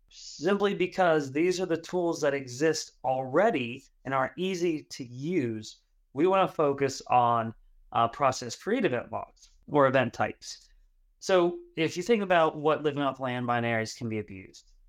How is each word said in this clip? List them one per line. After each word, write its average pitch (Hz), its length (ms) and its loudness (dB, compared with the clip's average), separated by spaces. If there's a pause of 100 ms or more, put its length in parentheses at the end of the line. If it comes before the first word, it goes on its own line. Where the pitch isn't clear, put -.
simply 196 640 -2
because 165 560 0
these 170 300 0
are 185 60 -4
the 160 100 0
tools 165 460 -4
that 143 100 2
exist 139 600 -2 (120)
already 131 800 0 (200)
and 135 100 -4
are 135 240 0
easy 175 520 -2
to - 140 -12
use, 123 720 -4 (380)
we 147 120 2
wanna 190 220 4
focus 139 600 0
on, 120 440 2 (400)
uh, 117 160 2
process 123 480 -2
create 220 300 0
event 123 260 -2
logs - 380 -12 (160)
or 143 200 4
event 123 280 2
types. - 540 -6 (520)
So 175 380 4 (180)
if 160 200 0
you 180 60 -4
think 214 200 2
about 170 340 4
what 147 280 2
living 143 180 0
off 135 160 -2
land 123 280 -4
binaries 117 500 0
can 117 120 -8
be 110 120 -4
abused, 98 500 -14 (180)